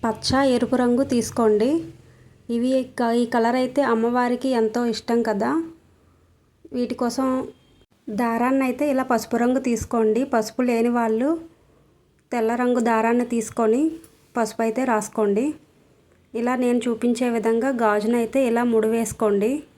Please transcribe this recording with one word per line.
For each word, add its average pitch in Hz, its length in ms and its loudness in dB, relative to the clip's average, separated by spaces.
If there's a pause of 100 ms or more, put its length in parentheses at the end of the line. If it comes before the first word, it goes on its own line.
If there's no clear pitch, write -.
పచ్చ, 226 260 -4 (260)
ఎరుపు 240 260 0
రంగు 240 220 2 (100)
తీసుకోండి. 226 560 2 (840)
ఇవి 240 160 0 (280)
క-, 233 220 0
ఈ - 20 2 (100)
కలర్ 240 280 2
అయితే 254 200 0 (120)
అమ్మవారికి 247 560 0 (100)
ఎంతో 220 220 0 (100)
ఇష్టం 233 280 -2 (100)
కదా. 220 220 0 (1200)
వీటి 247 260 -4
కోసం 254 260 -2 (920)
దారాన్ని 240 460 0
అయితే 254 160 -2 (100)
ఇలా 262 180 0
పసుపు 233 320 -2
రంగు 254 260 2
తీసుకోండి. 220 520 0 (120)
పసుపు 220 360 -2
లేని 233 280 2
వాళ్ళు 233 320 0 (1000)
తెల్ల 233 320 0
రంగు 247 260 2
దారాన్ని 233 440 2
తీసుకొని 226 480 0 (560)
పసుపు 226 300 -2
అయితే 247 240 -2
రాసుకోండి. 214 540 0 (920)
ఇలా 240 140 -2 (100)
నేను 247 220 2
చూపించే 240 420 0 (100)
విధంగా 226 340 2 (120)
గాజును 214 380 2
అయితే 226 180 -2 (100)
ఇలా 233 140 0 (100)
ముడి 220 220 2
వేసుకోండి. 220 560 0 (260)